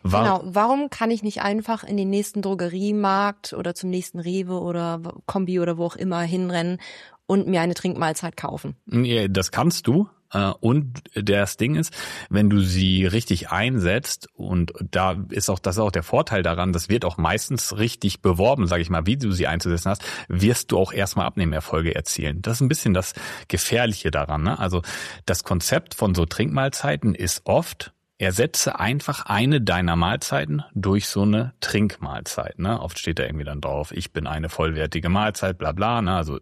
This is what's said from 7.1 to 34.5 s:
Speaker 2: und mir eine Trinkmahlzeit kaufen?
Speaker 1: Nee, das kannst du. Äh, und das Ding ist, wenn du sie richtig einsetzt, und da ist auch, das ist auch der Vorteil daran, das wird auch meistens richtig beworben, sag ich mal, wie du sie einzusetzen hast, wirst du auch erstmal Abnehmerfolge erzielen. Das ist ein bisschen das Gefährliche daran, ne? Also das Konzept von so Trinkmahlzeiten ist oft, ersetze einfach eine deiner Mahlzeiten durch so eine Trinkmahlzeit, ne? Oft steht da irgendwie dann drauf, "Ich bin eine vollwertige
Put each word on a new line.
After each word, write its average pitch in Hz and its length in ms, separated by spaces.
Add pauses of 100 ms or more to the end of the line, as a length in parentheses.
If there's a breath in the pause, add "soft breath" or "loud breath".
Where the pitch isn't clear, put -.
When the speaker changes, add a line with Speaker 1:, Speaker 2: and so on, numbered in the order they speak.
Speaker 2:
und 196 220
mir 175 120
eine 170 140
Trinkmahlzeit 165 640
kaufen? - 400 (100)
Speaker 1:
Nee, 120 420
das 95 220
kannst 156 380
du. 202 200 (240)
Äh, 98 180 (100)
und 127 420 (120)
das 101 420
Ding 139 200
ist, 160 180 (340 loud breath)
wenn 104 220
du 101 100
sie 92 460
richtig 95 440
einsetzt, 104 840
und 92 380 (180)
da 92 260 (140)
ist - 180
auch, 95 100
das 92 180
ist 110 40
auch 104 100
der 85 120
Vorteil 117 400
daran, 87 300
das 87 160
wird 113 160
auch 90 120
meistens 101 600
richtig 104 460
beworben, 101 440
sag 87 140
ich 82 100
mal, 82 160
wie 117 100
du 117 160
sie 87 140
einzusetzen 85 440
hast, 101 140 (240 loud breath)
wirst 104 440
du 90 60
auch 95 140
erstmal 98 340
Abnehmerfolge 80 680
erzielen. 78 480
Das 117 160
ist - 20
ein 131 80
bisschen 131 260
das 90 200 (340 loud breath)
Gefährliche 113 640
daran, 73 320
ne? 90 160
Also 90 240 (440 loud breath)
das - 180
Konzept - 500
von 98 200
so 85 120
Trinkmahlzeiten 139 880
ist - 300
oft, - 480 (240)
ersetze 98 640
einfach 135 480
eine 123 340
deiner 90 360
Mahlzeiten 139 640 (100)
durch 98 360
so 101 140
eine 107 380
Trinkmahlzeit, - 1000
ne? 104 200
Oft - 180
steht 82 200
da 65 60
irgendwie 73 200
dann 71 160
drauf, 71 320
"Ich - 200
bin 73 160
eine 78 200
vollwertige 80 600